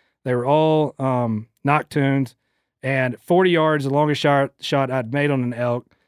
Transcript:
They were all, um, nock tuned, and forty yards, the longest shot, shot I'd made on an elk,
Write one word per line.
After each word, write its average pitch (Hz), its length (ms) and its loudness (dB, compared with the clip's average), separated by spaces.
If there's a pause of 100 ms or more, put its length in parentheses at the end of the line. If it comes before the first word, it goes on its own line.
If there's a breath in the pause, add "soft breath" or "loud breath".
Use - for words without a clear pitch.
(240)
They 127 100 -2
were 123 120 -2
all, 156 520 2
um, 123 500 -2 (160)
nock 147 240 0
tuned, 139 460 -2 (480)
and 131 380 -4
forty 180 300 2
yards, 156 340 2
the 135 60 -2
longest 147 300 0
shot, 143 400 2
shot 139 300 -2
I'd 123 220 -4
made 143 180 0
on 135 120 0
an 123 120 -4
elk, 120 320 -4 (220)